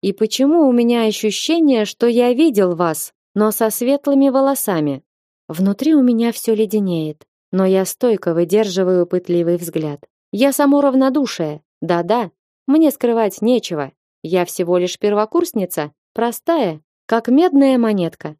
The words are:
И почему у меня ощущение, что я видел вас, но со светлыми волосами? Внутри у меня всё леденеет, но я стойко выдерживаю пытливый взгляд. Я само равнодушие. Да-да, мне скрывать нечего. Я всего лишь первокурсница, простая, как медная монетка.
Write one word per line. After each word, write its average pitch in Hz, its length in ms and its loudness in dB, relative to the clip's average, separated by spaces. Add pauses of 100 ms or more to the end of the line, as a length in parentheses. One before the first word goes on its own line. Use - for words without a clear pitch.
И 196 120 -2
почему 277 540 0
у 254 40 4
меня 233 340 2
ощущение, 226 800 0
что 233 220 -2
я 240 260 2
видел 208 420 2
вас, 160 380 -4 (220)
но 208 160 2
со 220 180 0
светлыми 277 600 0
волосами? 214 760 -2 (440)
Внутри 202 460 0
у 285 80 4
меня 233 300 2
всё 220 240 -2
леденеет, 185 680 -2 (280)
но 190 160 0
я 190 180 2
стойко 196 480 -2
выдерживаю 180 720 2
пытливый 175 520 -2
взгляд. 160 440 -6 (300)
Я 269 220 0
само 285 280 2
равнодушие. 262 840 0 (180)
Да-да, 175 500 -2 (360)
мне 302 240 4
скрывать 226 500 -2
нечего. 208 500 -2 (300)
Я 175 240 0
всего 175 320 -2
лишь 180 220 -2
первокурсница, 208 920 -2 (220)
простая, 226 680 -2 (260)
как 226 220 -2
медная 277 500 4
монетка. 180 600 -4